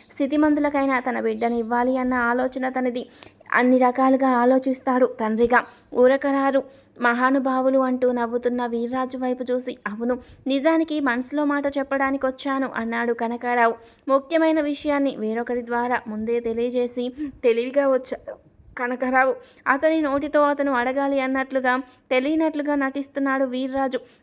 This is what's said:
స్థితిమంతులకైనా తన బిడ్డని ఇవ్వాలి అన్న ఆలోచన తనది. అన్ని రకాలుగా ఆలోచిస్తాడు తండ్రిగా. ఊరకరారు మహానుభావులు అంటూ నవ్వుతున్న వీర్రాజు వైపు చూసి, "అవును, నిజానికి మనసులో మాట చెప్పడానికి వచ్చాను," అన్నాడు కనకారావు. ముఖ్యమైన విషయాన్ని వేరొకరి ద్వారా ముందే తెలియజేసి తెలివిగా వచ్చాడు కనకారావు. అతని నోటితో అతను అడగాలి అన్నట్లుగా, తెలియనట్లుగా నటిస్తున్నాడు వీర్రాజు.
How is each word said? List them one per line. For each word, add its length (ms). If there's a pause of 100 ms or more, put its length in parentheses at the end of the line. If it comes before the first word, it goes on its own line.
(100)
స్థితిమంతులకైనా 880
తన 200
బిడ్డని 380
ఇవ్వాలి 400
అన్న 160
ఆలోచన 540
తనది. 400 (460)
అన్ని 240
రకాలుగా 500
ఆలోచిస్తాడు 800
తండ్రిగా. 600 (280)
ఊరకరారు 680 (380)
మహానుభావులు 800
అంటూ 340
నవ్వుతున్న 540
వీర్రాజు 520
వైపు 240
చూసి, 340 (100)
"అవును, 320 (280)
నిజానికి 540
మనసులో 440
మాట 220 (120)
చెప్పడానికి 480
వచ్చాను," 480
అన్నాడు 380
కనకారావు. 640 (340)
ముఖ్యమైన 520
విషయాన్ని 580
వేరొకరి 480
ద్వారా 400
ముందే 340
తెలియజేసి 720 (320)
తెలివిగా 440
వచ్చాడు 580 (320)
కనకారావు. 560 (340)
అతని 340
నోటితో 400
అతను 300
అడగాలి 480
అన్నట్లుగా, 560 (340)
తెలియనట్లుగా 640
నటిస్తున్నాడు 720
వీర్రాజు. 540 (240)